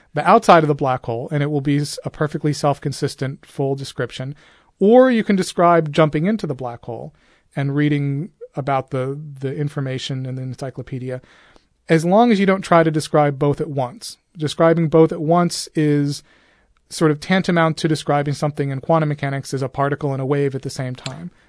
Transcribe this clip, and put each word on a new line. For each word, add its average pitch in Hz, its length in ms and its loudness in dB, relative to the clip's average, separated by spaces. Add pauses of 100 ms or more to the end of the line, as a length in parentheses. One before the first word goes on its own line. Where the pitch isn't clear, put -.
(140)
the 147 140 -2
outside 185 360 6
of 147 40 2
the 147 60 2
black 131 320 -2
hole, 120 240 -6
and 147 140 0
it - 20 -2
will 147 140 -2
be 143 180 0
s-, 147 260 -6
a - 60 -8
perfectly 151 420 -2
self-consistent, 139 960 -4
full 139 300 -4
description. 135 580 -10 (460)
Or 247 320 8
you 220 100 2
can 202 140 2
describe 170 560 2
jumping 156 340 2
into 202 220 -2
the 143 80 -6
black 123 300 -12
hole 123 280 -12 (400)
and 139 220 -2
reading 147 540 0 (260)
about 135 340 -2
the, 135 300 -6 (200)
the 147 140 -6
information 131 720 -6
in 127 100 -8
the 131 80 -8
encyclopedia, 127 800 -10 (720)
as 165 160 4
long 226 260 6
as 196 80 2
you 196 60 2
don't 190 160 2
try 170 200 4
to 160 80 2
describe 147 480 2
both 143 220 0
at 160 80 -6
once. 135 480 -8 (200)
Describing 165 520 2
both 160 240 6
at 175 80 -8
once 170 540 0
is 147 480 0 (640)
sort 156 220 2
of 147 100 0
tantamount 170 560 0
to 165 120 -2
describing 143 460 -2
something 147 360 -4
in 135 100 -6
quantum 160 280 0
mechanics 139 440 -6
as 135 100 -4
a 131 60 -4
particle 143 440 -2
and 135 100 -6
a 131 40 -4
wave 143 280 0
at 131 80 -8
the 135 80 -8
same 127 240 -8
time. 156 360 -14 (180)